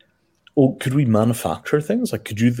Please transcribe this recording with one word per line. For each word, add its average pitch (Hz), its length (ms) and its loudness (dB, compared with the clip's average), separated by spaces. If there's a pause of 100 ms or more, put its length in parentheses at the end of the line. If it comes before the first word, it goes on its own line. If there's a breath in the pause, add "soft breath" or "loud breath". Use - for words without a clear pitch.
(560)
oh, 131 240 4
could 127 140 -4
we 143 100 2
manufacture 113 760 0
things? 214 320 -4
Like, 107 100 -6
could 104 160 -8
you 120 120 4
do 120 100 -4